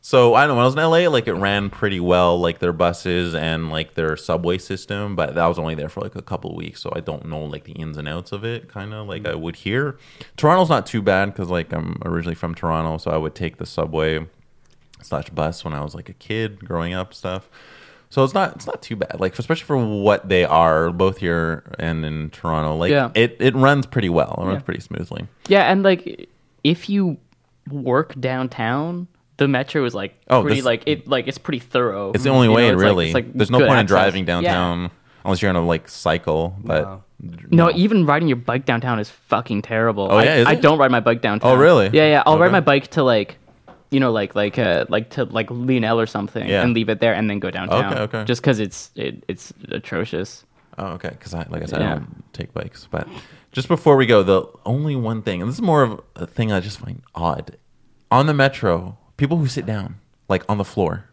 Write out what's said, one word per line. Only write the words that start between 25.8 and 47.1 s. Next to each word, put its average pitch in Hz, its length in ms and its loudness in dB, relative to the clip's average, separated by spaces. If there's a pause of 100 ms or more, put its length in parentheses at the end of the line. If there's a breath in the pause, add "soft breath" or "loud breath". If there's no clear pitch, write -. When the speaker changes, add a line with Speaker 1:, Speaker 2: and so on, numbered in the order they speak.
Speaker 2:
like, - 460 0 (340)
if 165 260 0
you 196 280 0 (520)
work 135 500 -2
downtown, 131 880 -4 (300)
the 143 100 2
metro 139 380 0
is, 120 100 -4
like, 101 240 -10 (100)
Speaker 1:
Oh, 127 120 6
Speaker 2:
pretty, 143 160 2
Speaker 1:
this 127 80 -2
Speaker 2:
like, 117 200 0
it, 147 220 -2
like, 127 220 -2
it's 139 80 -10
pretty 143 220 -6
thorough. 104 540 -2
Speaker 1:
It's 123 120 -2
the 139 40 2
only 131 180 6
Speaker 2:
You 110 40 6
know, 110 60 6
Speaker 1:
way, 120 100 6
Speaker 2:
it's, - 80 4
like, 180 80 4
Speaker 1:
really. 95 220 4
Speaker 2:
it's, 80 80 -2
like, 120 200 -2
Speaker 1:
There's 110 180 0
no 127 80 4
Speaker 2:
good 135 80 6
Speaker 1:
point 123 120 6
in 113 60 4
Speaker 2:
access. 95 100 2
Speaker 1:
driving 92 320 2
Speaker 2:
Yeah. 87 140 0
Speaker 1:
downtown 87 500 -2 (320 soft breath)
unless 92 180 0
you're 101 120 2
gonna, 85 120 2
like, 85 220 0
cycle. 82 760 -2
But 80 240 -2
Speaker 3:
Wow. 95 180 -16 (460)
Speaker 2:
No, 170 180 6
Speaker 1:
no. 170 60 4
Speaker 2:
even 190 320 2
riding 151 220 2
your 135 80 2
bike 120 300 -4
downtown 120 340 0
is 107 100 -6
fucking 107 520 -4
terrible. 110 500 0
Speaker 1:
Oh, 101 60 6
Speaker 2:
I, 110 80 8
Speaker 1:
yeah, 151 120 4
is 120 100 6
Speaker 2:
I 151 60 6
Speaker 1:
it? 156 80 2
Speaker 2:
don't 151 160 6
ride 135 140 6
my 123 80 4
bike 117 220 2
downtown. 110 300 2
Speaker 1:
Oh, 131 40 8
really? 131 380 6
Speaker 2:
Yeah, 156 160 6
yeah. 147 160 4
I'll 156 120 6
ride 175 100 6
Speaker 1:
Okay. 190 60 4
Speaker 2:
my 196 60 4
bike 139 300 2
to, 160 140 0
like, 113 340 0 (540)
you 135 100 2
know, 127 100 2
like, 107 240 -2
like, 104 240 0
uh, 82 300 2
like, 113 220 -2
to, 139 120 -4
like, 110 260 -4
Lionel 120 520 0
or 110 40 0
something 107 400 -8
Speaker 1:
Yeah. 95 160 0
Speaker 2:
and 120 120 2
leave 113 160 0
it 110 100 -2
there 117 140 2